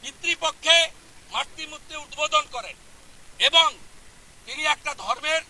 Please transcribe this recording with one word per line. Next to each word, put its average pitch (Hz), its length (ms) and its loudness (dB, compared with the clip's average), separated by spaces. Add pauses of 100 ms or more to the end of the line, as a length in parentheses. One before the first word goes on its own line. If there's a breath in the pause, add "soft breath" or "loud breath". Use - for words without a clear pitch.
পিতৃপক্ষে 320 760 0 (560)
মাতৃমূর্তি 302 640 -10 (100)
উদ্বোধন 302 400 0 (100)
করেন 196 200 -10 (640)
এবং 220 280 6 (800)
তিনি 277 180 -8 (100)
একটা 294 180 -4 (120)
ধর্মের 302 460 -2